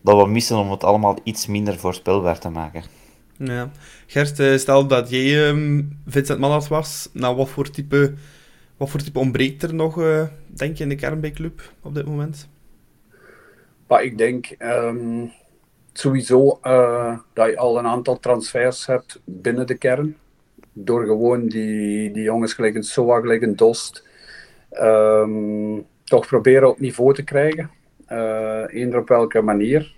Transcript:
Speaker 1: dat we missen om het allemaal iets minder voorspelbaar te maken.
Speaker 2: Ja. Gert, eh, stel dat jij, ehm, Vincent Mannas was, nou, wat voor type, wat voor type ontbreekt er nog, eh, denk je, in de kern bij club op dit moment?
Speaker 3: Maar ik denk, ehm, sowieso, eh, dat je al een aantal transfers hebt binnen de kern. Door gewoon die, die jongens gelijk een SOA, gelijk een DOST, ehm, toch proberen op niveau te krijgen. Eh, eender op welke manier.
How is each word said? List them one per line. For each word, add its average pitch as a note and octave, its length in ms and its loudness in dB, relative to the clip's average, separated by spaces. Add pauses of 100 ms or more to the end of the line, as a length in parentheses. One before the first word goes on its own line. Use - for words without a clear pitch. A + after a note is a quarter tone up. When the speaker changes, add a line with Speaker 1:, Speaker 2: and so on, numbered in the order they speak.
Speaker 1:
dat G2+ 220 6
we F#2+ 60 6
missen A2+ 280 0
om G2+ 140 -2
het G2 120 -6
allemaal G2+ 400 2
iets - 240 -8
minder G#2 320 -4
voorspelbaar F2+ 600 -2
te F2 100 -10
maken. E2 340 -10 (540)
Speaker 2:
Ja. B2 320 -8 (380)
Gert, C#3+ 320 -2
eh, C3+ 180 6
stel C#3 300 4
dat B2 220 0
jij, C#3 380 2
ehm, D3 340 0 (260)
Vincent C#3 320 -2
Mannas D3 280 0
was, - 460 -6
nou, B2 220 -2
wat C3+ 140 -2
voor C#3 200 -6
type, C#3+ 440 0 (640)
wat C#3 120 -6
voor C#3+ 140 -6
type D3 160 -6
ontbreekt C3 440 -2
er E3 100 -6
nog, D#3+ 280 -2
eh, D#3 220 2 (240)
denk D3 300 -8
je, D#3 60 -8
in C#3+ 60 -4
de C#3 60 -2
kern C#3+ 240 -6
bij D3+ 120 -6
club D#3+ 300 -12 (200)
op D3 140 -12
dit C#3+ 100 -6
moment? D3 440 -8 (1400)
Speaker 3:
Maar B2 160 4
ik A#2+ 140 -8
denk, A#2+ 280 -2 (120)
ehm, A#2 680 -6 (680)
sowieso, C3+ 680 2
eh, A#2+ 560 2 (160)
dat A2+ 160 2
je A2 80 -4
al A#2+ 200 0
een A#2+ 100 -2
aantal B2 320 -2
transfers B2 680 -2
hebt - 400 -4
binnen A#2+ 420 -4
de B2+ 100 -4
kern. D3 380 -2 (600)
Door A2+ 300 -2
gewoon A#2 420 2
die, G#2+ 640 -4
die A2 120 -6
jongens A2+ 300 -2
gelijk A2 220 -2
een G#2+ 80 -6
SOA, A#2+ 360 2
gelijk A#2 220 0
een G#2+ 140 0
DOST, - 520 2 (600)
ehm, G#2+ 1120 2 (240)
toch - 240 2
proberen C3 420 6
op - 100 -2
niveau B2+ 340 2
te D3 100 -4
krijgen. D3+ 460 -2 (360)
Eh, A2 640 -4
eender B2 320 -2
op - 80 -6
welke A#2 340 4
manier. G#2+ 560 0